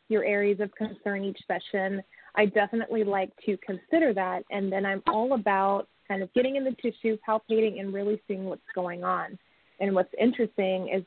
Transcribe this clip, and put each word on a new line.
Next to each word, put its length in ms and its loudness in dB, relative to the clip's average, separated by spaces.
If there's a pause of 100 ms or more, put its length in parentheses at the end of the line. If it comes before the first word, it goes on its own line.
your 160 2
areas 360 2
of 160 -4
concern 480 -4
each 220 -6
session, 560 -4 (340)
I 100 6
definitely 560 0
like 300 0 (140)
to 120 0
consider 560 2
that. 360 -2
And 200 -2
then 160 0
I'm 220 -2
all 240 2
about 560 2 (180)
kind 160 -4
of 120 -8
getting 220 2
in 80 -2
the 180 -2
tissue, 440 -2
palpating, 540 0
and 120 -6
really 360 -2
seeing 160 -4
what's 180 -8 (120)
going 300 -4
on. 340 -4 (420)
And 140 2
what's 240 2
interesting 680 0
is 180 -2